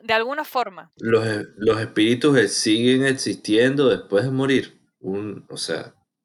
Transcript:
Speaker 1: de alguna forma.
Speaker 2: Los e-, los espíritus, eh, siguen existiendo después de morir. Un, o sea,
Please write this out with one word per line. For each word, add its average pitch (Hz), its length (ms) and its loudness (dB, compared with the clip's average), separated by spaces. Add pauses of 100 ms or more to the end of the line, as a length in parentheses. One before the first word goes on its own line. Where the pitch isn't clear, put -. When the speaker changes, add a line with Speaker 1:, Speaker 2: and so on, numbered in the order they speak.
Speaker 1:
de 226 120 -2
alguna 262 300 -2
forma. 185 520 -6
Speaker 2:
Los 113 300 0
e-, 107 200 -4 (100)
los 107 240 0
espíritus, 117 580 2
eh, 104 100 4
siguen 120 560 2
existiendo 131 840 0
después 98 360 0
de 135 60 -4
morir. 131 500 -2 (200)
Un, 101 500 -10
o - 60 -14
sea, 80 380 -8 (300)